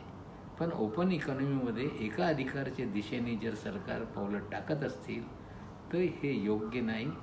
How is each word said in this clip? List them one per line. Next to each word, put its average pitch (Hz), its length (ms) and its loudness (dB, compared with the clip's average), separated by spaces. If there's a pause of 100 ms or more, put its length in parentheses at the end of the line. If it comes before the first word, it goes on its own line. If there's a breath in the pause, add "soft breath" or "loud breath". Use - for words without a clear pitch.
(580)
पण 165 120 2
ओपन 165 420 4
इकॉनॉमीमध्ये 135 760 2 (120)
एका 113 260 2
अधिकारच्या 135 600 0
दिशेने 117 500 0
जर 110 180 0
सरकार 110 500 -4
पावलं 101 340 -2
टाकत 127 460 -2
असतील 117 440 -4 (640 loud breath)
तर 170 60 4
हे 151 340 2 (120)
योग्य 107 360 2
नाही 110 260 0 (160)